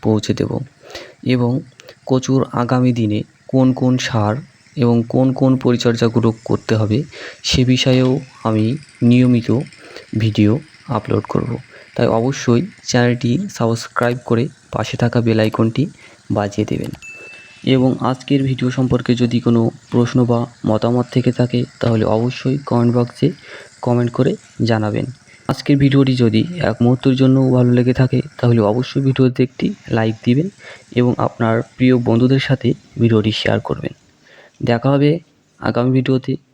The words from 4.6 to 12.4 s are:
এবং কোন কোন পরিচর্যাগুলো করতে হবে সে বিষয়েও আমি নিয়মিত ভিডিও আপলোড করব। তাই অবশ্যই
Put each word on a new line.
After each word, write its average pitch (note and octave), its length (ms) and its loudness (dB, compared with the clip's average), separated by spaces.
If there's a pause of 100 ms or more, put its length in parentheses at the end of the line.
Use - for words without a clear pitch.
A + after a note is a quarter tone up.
এবং A#2+ 180 2 (120)
কোন B2+ 260 0
কোন C3 240 2
পরিচর্যাগুলো A#2 720 0 (140)
করতে - 320 -2
হবে G#2+ 220 0 (460)
সে - 220 -2
বিষয়েও B2+ 460 2 (320)
আমি A2 220 0 (360)
নিয়মিত B2 480 4 (680)
ভিডিও G#2+ 340 2 (380)
আপলোড G#2 380 -2
করব। - 240 -2 (420)
তাই B2 140 0
অবশ্যই A#2+ 540 0 (260)